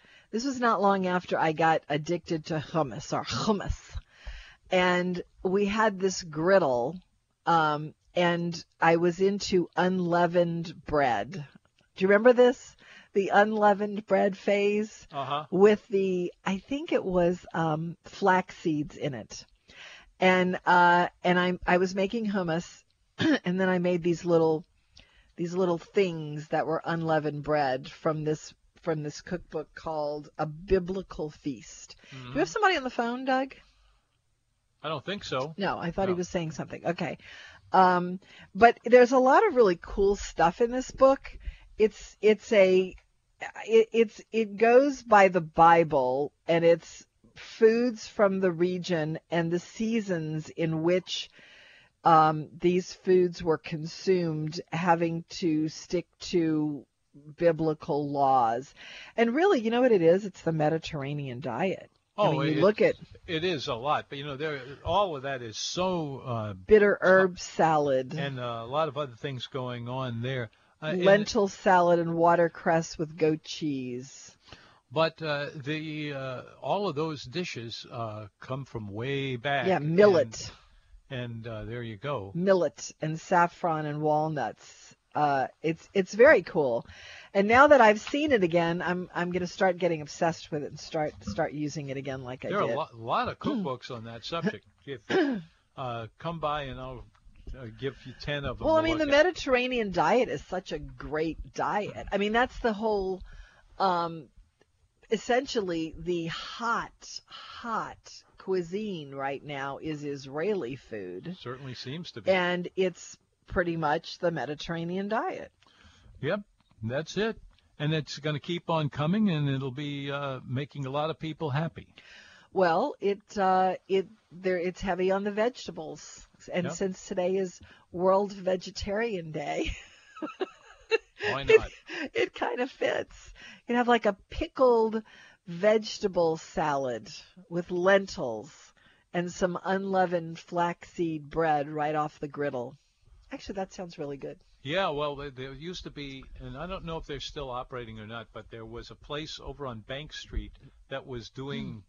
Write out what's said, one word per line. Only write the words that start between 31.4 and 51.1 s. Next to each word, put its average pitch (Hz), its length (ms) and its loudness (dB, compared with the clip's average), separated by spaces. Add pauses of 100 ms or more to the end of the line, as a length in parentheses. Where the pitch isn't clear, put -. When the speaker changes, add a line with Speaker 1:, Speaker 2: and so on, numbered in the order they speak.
Speaker 1:
Do 135 80 -18
you 127 60 -16
have 127 100 -14
Speaker 2:
Mm-hmm. 302 120 0
Speaker 1:
somebody 381 320 0
on 269 60 -4
the 254 60 -6
phone, 240 360 -4
Doug? 269 280 0 (1300)
Speaker 2:
I 151 80 -8
don't 156 160 -6
think 196 180 -8
so. 143 340 -6
Speaker 1:
No, 185 200 -2
I 170 140 -6
thought 196 180 -2
he 185 40 0
Speaker 2:
No. 175 40 -4
Speaker 1:
was 180 120 -6
saying 165 220 -4
something. - 340 -10
Okay. 170 320 -4 (540)
Um, 180 480 4 (340)
but 233 300 6
there's 247 300 8
a 269 60 6
lot 294 280 6
of 330 80 0
really 196 260 6
cool 202 340 0
stuff - 460 0
in 233 100 4
this 254 200 2
book. - 460 4 (400)
It's, - 440 0
it's 214 320 4
a, 185 400 6 (720)
it, 226 260 6
it's, 226 300 2 (100)
it 214 260 -2
goes 254 440 6
by 202 280 8
the 180 120 2
Bible, 156 880 4 (160)
and 170 160 4
it's 165 400 4 (320)
foods 226 720 2
from 190 340 2
the 185 100 2
region 170 640 0 (140)
and 170 180 0
the 175 100 0
seasons 180 920 -4
in 160 340 -2
which, 180 460 0 (720)